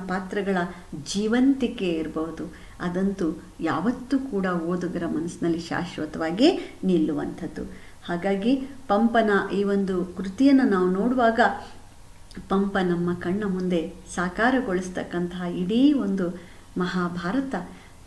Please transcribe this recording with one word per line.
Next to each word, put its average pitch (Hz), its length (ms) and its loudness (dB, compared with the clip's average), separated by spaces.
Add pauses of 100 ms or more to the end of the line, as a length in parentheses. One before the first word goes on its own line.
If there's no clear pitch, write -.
ಪಾತ್ರಗಳ 190 480 -2 (560)
ಜೀವಂತಿಕೆ 220 800 2
ಇರಬಹುದು, 160 640 -6 (260)
ಅದಂತೂ 185 600 -2 (180)
ಯಾವತ್ತೂ 190 580 0
ಕೂಡ 196 280 -2
ಓದುಗರ 175 600 -2
ಮನಸ್ಸಿನಲ್ಲಿ 170 540 -2
ಶಾಶ್ವತವಾಗಿ 170 1200 -2
ನಿಲ್ಲುವಂಥದ್ದು. 156 1040 -2 (160)
ಹಾಗಾಗಿ 196 500 0 (340)
ಪಂಪನ 220 420 4 (240)
ಈ 202 100 2
ಒಂದು 196 400 0
ಕೃತಿಯನ್ನು 262 580 4
ನಾವು 185 280 6
ನೋಡುವಾಗ 226 500 4 (1080)
ಪಂಪ 196 300 2
ನಮ್ಮ 175 360 0
ಕಣ್ಣ 180 300 -2
ಮುಂದೆ 180 500 0 (200)
ಸಾಕಾರಗೊಳಿಸ್ತಕ್ಕಂತಹ 185 1300 0
ಇಡೀ 185 500 4
ಒಂದು 196 480 -2 (380)
ಮಹಾಭಾರತ 180 760 -2 (520)